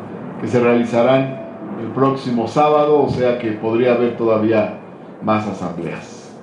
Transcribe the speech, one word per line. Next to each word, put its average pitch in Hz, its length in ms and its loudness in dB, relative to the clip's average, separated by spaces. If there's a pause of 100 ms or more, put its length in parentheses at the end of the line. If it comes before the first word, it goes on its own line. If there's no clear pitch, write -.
(400)
que 117 80 -6
se 117 100 0
realizarán 120 800 2 (400)
el 113 100 -8
próximo 123 600 0
sábado, 147 540 4
o 120 80 0
sea 123 280 0
que 110 140 -4
podría 117 400 2
haber 120 240 0
todavía 110 640 2 (440)
más 107 240 0
asambleas. 85 960 -10